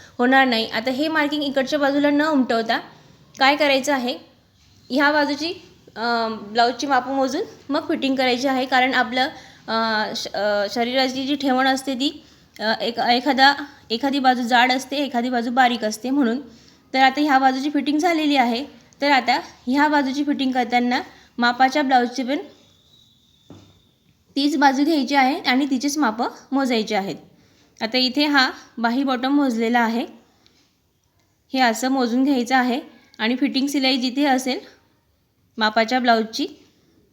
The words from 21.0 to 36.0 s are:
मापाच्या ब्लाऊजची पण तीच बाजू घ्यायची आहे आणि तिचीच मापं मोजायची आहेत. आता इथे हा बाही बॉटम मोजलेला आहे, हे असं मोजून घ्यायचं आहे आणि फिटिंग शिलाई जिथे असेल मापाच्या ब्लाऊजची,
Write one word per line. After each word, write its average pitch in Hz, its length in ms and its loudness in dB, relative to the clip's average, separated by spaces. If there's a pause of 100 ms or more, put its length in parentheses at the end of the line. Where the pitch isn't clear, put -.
मापाच्या 254 440 2
ब्लाऊजची 254 420 2
पण 269 140 -4 (2000)
तीच 285 220 0
बाजू 277 260 4
घ्यायची 285 320 0
आहे 269 240 2
आणि 269 260 0
तिचीच 277 320 -2
मापं 240 300 -2 (240)
मोजायची 233 420 -2
आहेत. 190 220 -2 (640)
आता 226 160 -4
इथे 254 280 0
हा 285 260 2 (260)
बाही 240 260 0
बॉटम 262 300 -2
मोजलेला 240 460 2
आहे, 233 260 0 (1500)
हे 262 60 -2
असं 240 280 2
मोजून 262 360 2
घ्यायचं 262 320 0
आहे 254 260 2 (380)
आणि 233 160 0
फिटिंग 262 320 0
शिलाई 277 300 0
जिथे 254 280 0
असेल 262 340 0 (960)
मापाच्या 226 420 0
ब्लाऊजची, 233 480 0 (640)